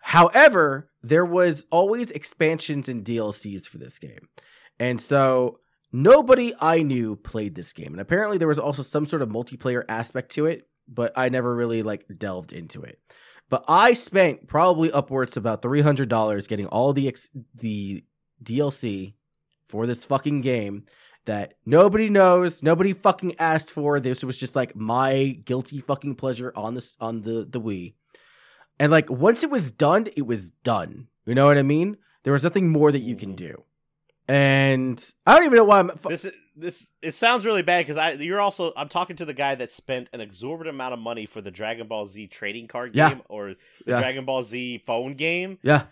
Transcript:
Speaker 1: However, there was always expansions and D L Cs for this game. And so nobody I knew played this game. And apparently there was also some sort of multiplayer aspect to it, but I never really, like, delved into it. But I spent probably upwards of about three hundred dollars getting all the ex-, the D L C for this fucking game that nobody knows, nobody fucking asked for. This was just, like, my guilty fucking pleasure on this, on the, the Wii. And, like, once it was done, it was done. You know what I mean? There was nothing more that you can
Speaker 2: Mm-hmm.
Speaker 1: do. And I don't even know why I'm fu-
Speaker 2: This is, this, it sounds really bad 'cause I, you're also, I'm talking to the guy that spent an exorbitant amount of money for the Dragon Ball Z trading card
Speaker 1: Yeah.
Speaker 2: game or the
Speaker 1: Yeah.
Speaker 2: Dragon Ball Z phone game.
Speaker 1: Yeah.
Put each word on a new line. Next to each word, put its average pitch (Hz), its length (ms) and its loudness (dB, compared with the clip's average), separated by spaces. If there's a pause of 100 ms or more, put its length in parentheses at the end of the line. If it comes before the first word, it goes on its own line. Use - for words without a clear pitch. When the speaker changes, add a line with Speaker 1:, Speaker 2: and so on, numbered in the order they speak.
Speaker 1:
However, 170 880 4 (120)
there 156 240 2
was 175 440 0
always 208 400 2
expansions 156 800 -4
and 120 160 -8
D 117 140 -6
L 104 140 -4
Cs 98 360 -12
for - 100 -20
this 62 220 -16
game. - 280 -20 (520)
And 123 200 -2
so 131 600 2 (320)
nobody 240 680 6
I 165 220 2
knew 123 320 -2
played 104 400 -8
this - 180 -16
game. 80 200 -16
And 87 80 -12
apparently 196 380 -2
there 160 100 0
was 147 100 0
also 139 240 -6
some 151 240 -4
sort 151 160 -4
of 120 60 -4
multiplayer 120 600 -6
aspect 117 440 -8
to 151 140 -2
it, - 200 -6 (220)
but 117 260 -4
I 127 140 0
never 123 260 -2
really, 113 300 -2
like, 104 220 -8 (120)
delved 90 340 -10
into 82 300 -16
it. - 160 -20 (520)
But 127 180 -2
I 202 240 6
spent 185 560 0
probably 165 420 2
upwards 135 460 -2
of 117 60 -6
about 110 180 -2
three 143 220 0
hundred 139 260 2
dollars 107 380 0
getting 101 200 -6
all 127 280 0
the 139 140 0
ex-, - 200 -10 (260)
the 104 480 -8 (400)
D 117 180 -6
L 143 100 0
C 101 440 -8 (540)
for 113 180 -6
this 120 200 -6
fucking 139 340 -2
game 104 440 -4 (420)
that 104 260 -6 (140)
nobody 202 420 6
knows, 180 540 4
nobody 180 320 2
fucking 185 440 -2
asked 160 320 0
for. 143 300 -2
This 127 240 -4
was 127 140 -8
just, - 180 -8
like, 127 180 -4
my 135 720 -2
guilty 135 360 -6
fucking 139 340 -6
pleasure 127 420 -8
on 110 180 -8
this, - 240 -14
on 113 240 -8
the, 113 260 -6
the 127 120 -8
Wii. 98 320 -10 (880)
And, 147 120 2
like, 151 200 2
once 185 340 2
it 302 60 -2
was 190 200 -2
done, 185 460 2
it 139 100 -4
was 107 240 -6
done. - 580 -6 (180)
You 117 80 -4
know 135 100 6
what 143 140 8
I 139 40 2
mean? 160 360 0 (260)
There 135 80 0
was 139 100 0
nothing 170 280 2
more 151 200 4
that 143 120 -2
you 113 140 -6
can 95 200 -12
Speaker 2:
Mm-hmm. 90 160 -14
Speaker 1:
do. - 100 -18 (680)
And 135 760 2 (220)
I 220 100 10
don't 349 80 10
even 247 120 6
know 226 80 10
why 202 160 8
I'm 180 100 2
fu- - 180 -12
Speaker 2:
This 165 160 -6
is, 190 80 -10 (240)
this, 170 320 -12 (140)
it 165 120 -6
sounds 233 300 2
really 214 180 0
bad 170 240 2
'cause 147 120 -8
I, 160 140 0
you're 165 280 -4
also, 190 360 -2
I'm 143 120 -8
talking 180 280 -6
to 175 80 -12
the 151 100 -10
guy 139 220 -2
that 123 160 -10
spent 127 400 -10
an 123 80 -16
exorbitant 135 540 -12
amount 127 200 -8
of 120 60 -12
money 113 260 -10
for 110 160 -16
the 98 80 -14
Dragon 110 360 -10
Ball 107 200 -8
Z 101 220 -20
trading 110 400 -12
card 123 280 -12
Speaker 1:
Yeah. 139 140 4
Speaker 2:
game 123 180 -12
or 101 220 -12
the 92 60 -16 (300)
Speaker 1:
Yeah. 120 140 0
Speaker 2:
Dragon 131 240 -6
Ball 131 180 -4
Z 120 440 -10
phone 127 280 -6
game. 175 480 -6
Speaker 1:
Yeah. 139 300 2